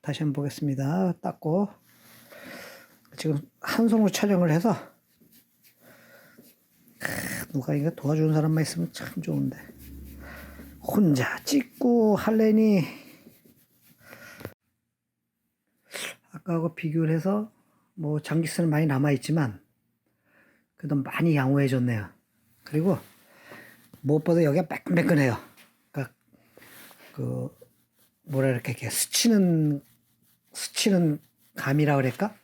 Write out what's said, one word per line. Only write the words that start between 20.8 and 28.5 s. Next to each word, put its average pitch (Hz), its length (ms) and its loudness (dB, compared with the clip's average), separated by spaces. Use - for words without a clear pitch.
많이 151 400 0
양호해졌네요. 131 720 0
그리고 160 340 0
무엇보다 156 420 2
여기가 156 260 2
매끈매끈해요. 147 680 2
그러니까 135 220 -8
그 - 440 -8
뭐라 135 240 0
이렇게, 123 240 -2